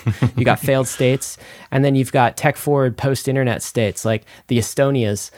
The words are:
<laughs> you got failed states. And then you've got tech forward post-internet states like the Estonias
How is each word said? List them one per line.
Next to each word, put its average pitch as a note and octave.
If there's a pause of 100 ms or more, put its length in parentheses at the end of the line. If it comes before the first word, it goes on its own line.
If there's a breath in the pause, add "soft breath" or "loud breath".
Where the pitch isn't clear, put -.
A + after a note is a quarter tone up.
(100)
<laughs> A#2+
you B2
got A2+
failed C3
states. - (320 loud breath)
And C3+
then C#3
you've C3
got A#2+
tech D3
forward C#3
post-internet C3+
states G#2+
like A2 (240 loud breath)
the A#2+
Estonias A#2+